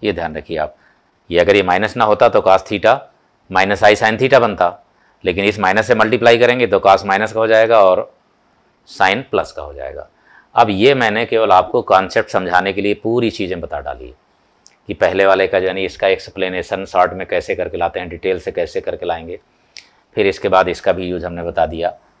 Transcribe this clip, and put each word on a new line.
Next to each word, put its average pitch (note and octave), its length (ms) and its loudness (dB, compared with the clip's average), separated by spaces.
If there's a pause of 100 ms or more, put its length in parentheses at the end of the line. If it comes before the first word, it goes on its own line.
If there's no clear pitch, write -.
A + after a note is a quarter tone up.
ये G#2 100 -2
ध्यान E2 240 -8
रखिए D#2 220 -10
आप, D2+ 160 -6 (560)
ये E2+ 100 2
अगर G2 160 4
ये G2+ 60 4
माइनस F#2 340 -2
ना A#2+ 80 0
होता G#2+ 240 4
तो G#2+ 120 2
cos F#2+ 260 2
theta A2 300 0 (540)
minus F#2+ 340 0
I G#2+ 120 8
sin A2 240 0
theta C3 200 4
बनता, F#2+ 320 0 (520)
लेकिन F#2 200 -2
इस G#2 140 0
माइनस G2+ 280 0
से A#2+ 80 2
मल्टीप्लाई A#2 440 4
करेंगे A#2+ 280 2
तो G2 140 0
cos G2 260 4
माइनस G2+ 260 -2
का A2 80 -4
हो A2+ 60 0
जाएगा A2 360 4
और F#2 280 2 (800)
sin G2 420 -2
प्लस E2 220 -4
का D2+ 100 -14
हो D2 120 -14
जाएगा। C#2 340 -14 (460)
अब A#2 160 2
ये G#2+ 240 4
मैंने A2+ 320 -2
केवल A2 260 0
आपको G#2+ 320 2
कॉन्सेप्ट F#2+ 460 0
समझाने F#2 420 0
के F#2+ 80 -6
लिए G2+ 140 -2
पूरी A#2 360 -2
चीज़ें F2+ 300 -8
बता D#2+ 200 -10
डाली। B1+ 340 -14 (760)
कि G#2+ 60 -10
पहले F#2+ 320 2
वाले F#2+ 200 4
का F#2+ 120 0
यानी F#2 260 -2
इसका F#2+ 240 -4
एक्सप्लेनेशन F#2 760 -4
शॉर्ट F2+ 280 0
में F#2 140 -10
कैसे F2+ 280 -4
करके F2 220 -6
लाते E2+ 240 -4
हैं, F2 80 -10
डिटेल F2+ 300 -6
से F2 140 -10
कैसे F2+ 280 -6
करके F2 260 -10
लाएंगे। E2 320 -8 (800)
फिर G#2 100 0
इसके G2 220 -4
बाद F#2 200 4
इसका F2+ 240 -2
भी F2+ 140 -6
यूज़ F2+ 200 -8
हमने E2+ 160 -10
बता E2 240 -2
दिया E2 220 -6 (320)